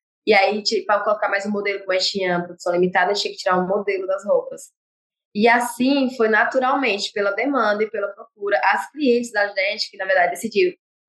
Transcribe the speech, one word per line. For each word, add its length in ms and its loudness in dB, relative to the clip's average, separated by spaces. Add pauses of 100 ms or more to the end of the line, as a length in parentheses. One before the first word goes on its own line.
(260)
E 80 4
aí, 300 4
tipo, 220 -2
pra 160 2
colocar 280 0
mais 160 -2
um 60 -4
modelo, 280 -2
como 140 -4
a 40 0
gente 140 0
tinha 320 0
produção 300 -6
limitada, 380 2
a 20 0
gente 100 -2
tinha 100 -4
que 60 -14
tirar 180 0
um 100 0
modelo 400 -2
das 180 -4
roupas. 460 -2 (600)
E 140 2
assim 720 2
foi 100 2
naturalmente, 840 0
pela 180 -2
demanda 520 0
e 60 -2
pela 200 -6
procura, 540 -4
as 280 0
clientes 400 0
da 160 0
gente, 420 -4
que 60 -20
na 80 -8
verdade 280 2
decidiram, 440 0 (340)